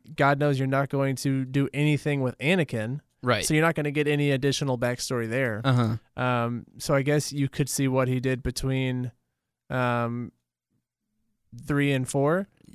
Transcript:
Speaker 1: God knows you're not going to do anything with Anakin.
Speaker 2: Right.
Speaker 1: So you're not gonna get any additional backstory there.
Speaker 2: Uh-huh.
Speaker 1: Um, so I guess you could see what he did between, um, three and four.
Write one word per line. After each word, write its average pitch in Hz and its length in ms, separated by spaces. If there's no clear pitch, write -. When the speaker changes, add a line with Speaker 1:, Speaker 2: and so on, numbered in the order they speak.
Speaker 1:
God 143 240
knows 143 200
you're 131 80
not 135 220
going 135 280
to 135 280
do 135 280
anything 147 480
with 127 180
Anakin. 135 600
Speaker 2:
Right. 117 220
Speaker 1:
So - 80
you're 156 100
not 165 120
gonna 147 160
get 147 160
any 147 240
additional 135 460
backstory 120 520
there. 117 340
Speaker 2:
Uh-huh. 123 580
Speaker 1:
Um, 120 440
so - 180
I 139 60
guess 147 320
you 139 160
could 139 180
see 135 200
what 131 200
he 127 140
did 127 220
between, 127 680
um, 120 600
three 143 260
and 127 160
four. 143 400